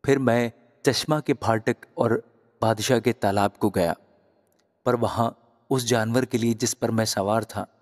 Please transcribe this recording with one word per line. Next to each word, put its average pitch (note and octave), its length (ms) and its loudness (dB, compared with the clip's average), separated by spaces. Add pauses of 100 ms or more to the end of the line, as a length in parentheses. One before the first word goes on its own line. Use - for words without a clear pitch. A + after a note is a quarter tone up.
फिर C#3 120 4
मैं A#2+ 340 2 (340)
चश्मा D3+ 340 0
के C#3+ 120 -2
फाटक A2+ 440 0 (220)
और A#2 240 -2 (400)
बादशाह A2+ 360 0
के A#2 140 0
तालाब G2+ 480 0
को A2 100 2
गया, F2 260 0 (880)
पर A#2+ 120 2
वहाँ A#2 400 -2 (340)
उस C3 140 0
जानवर A#2 400 0
के B2 140 -4
लिए A#2 160 0
जिस A#2 200 -2
पर A2+ 160 -4
मैं A2+ 140 0
सवार G#2+ 400 0
था G2 220 -8 (160)